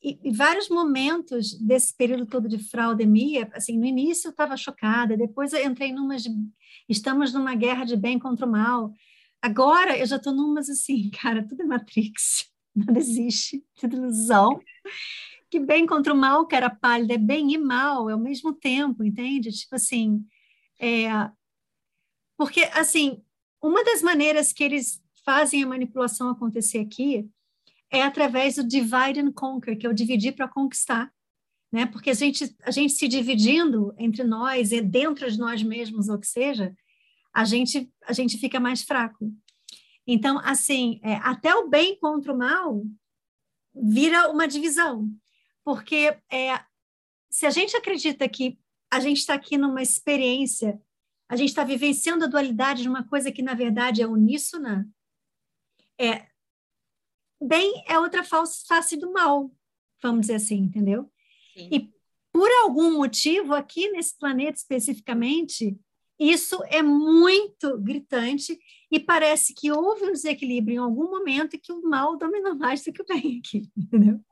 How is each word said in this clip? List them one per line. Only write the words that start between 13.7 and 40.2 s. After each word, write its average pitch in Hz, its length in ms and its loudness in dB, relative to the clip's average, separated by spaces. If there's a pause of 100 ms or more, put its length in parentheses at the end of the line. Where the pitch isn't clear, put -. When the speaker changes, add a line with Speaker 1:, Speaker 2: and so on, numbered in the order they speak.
Speaker 1:
tudo 247 180 -4
ilusão. 226 640 4 (920)
Que 339 80 -2
bem 302 280 2
contra 302 260 2
o 285 40 4
mal, 277 300 4
cara 254 220 2
pálida, 240 460 0
é 240 40 0
bem 277 360 2
e - 20 0
mal 269 540 0
ao 220 80 -2
mesmo 269 340 -4
tempo, 277 500 -2
entende? 233 480 -2
Tipo - 260 -10
assim, 220 460 0 (560)
é... 226 300 -2 (1300)
porque, 302 240 -2 (140)
assim, 302 500 0 (340)
uma 339 240 2
das 427 200 2
maneiras 302 500 2
que - 100 -4
eles 285 400 -2 (220)
fazem 285 400 2
a - 20 -4
manipulação 247 640 -4
acontecer 233 520 -2
aqui 214 460 -2 (640)
é 262 120 2
através 277 540 2
do 285 60 -2
divide 254 580 2
and 285 120 2
conquer, 262 440 -6
que 214 100 -8
é - 20 -2
o 226 60 0
dividir 240 400 0
pra 262 120 -2
conquistar, 269 640 -2 (600)
né? 233 140 0
Porque 220 240 -4
a 262 40 4
gente, 285 480 -2
a - 80 -6
gente 285 220 2
se - 160 0
dividindo 233 880 2
entre 226 280 -2
nós 233 460 0
e 233 120 0
dentro 262 480 0
de 214 80 -2
nós 233 240 -2
mesmos, 220 480 -4
ou 208 80 -2
que 202 80 -8
seja, 233 500 -2 (560)
a 220 140 2
gente, 247 440 0 (140)
a - 80 -6
gente 240 240 -2
fica 262 240 -4
mais 247 220 -2
fraco. 226 500 -4 (760)
Então, 247 340 2